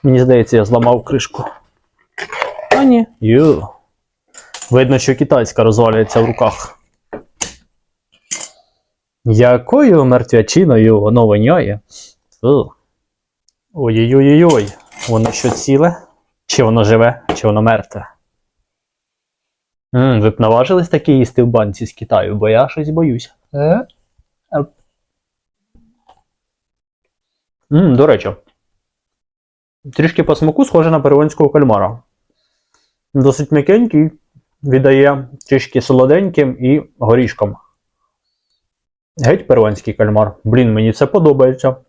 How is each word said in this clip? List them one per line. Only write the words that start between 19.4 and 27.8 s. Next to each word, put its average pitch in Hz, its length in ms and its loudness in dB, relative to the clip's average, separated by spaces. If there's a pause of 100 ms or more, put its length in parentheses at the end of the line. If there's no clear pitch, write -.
М, 127 260 2
ви 107 100 2
б 107 100 -10
наважились 127 480 0
таке 151 240 -2
їсти 127 300 0
в 117 40 2
банці 110 400 -4
з - 60 -16
Китаю? 101 440 -4
Бо 107 120 -2
я 117 200 2
щось 156 220 -8
боюся. 156 440 -4 (200)
Е? 165 320 -2 (680)
Еп. 143 180 -6 (3000)
М, 151 240 2